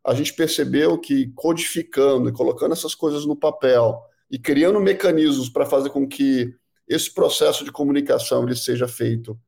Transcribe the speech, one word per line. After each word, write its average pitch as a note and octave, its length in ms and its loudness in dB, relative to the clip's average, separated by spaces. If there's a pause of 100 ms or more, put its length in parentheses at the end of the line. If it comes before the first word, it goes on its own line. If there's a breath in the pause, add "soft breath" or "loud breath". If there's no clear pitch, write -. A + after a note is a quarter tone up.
a B2 120 0
gente D3 180 -4
percebeu D#3 640 0
que C3+ 380 0
codificando C#3 960 0
e - 20 -2
colocando C3+ 400 0
essas D#3 220 -6
coisas D3 320 -2
no D3 100 -2
papel B2+ 640 2 (300 soft breath)
e C3 80 -6
criando D#3 420 2
mecanismos D#3+ 680 2
pra D3 160 0
fazer C#3 240 0
com C#3 180 -2
que C3 420 0 (380)
esse - 240 -2
processo D3+ 500 0
de C#3+ 80 -12
comunicação C#3 720 0
ele B2 120 -2
seja B2 320 -4
feito, A#2 600 -6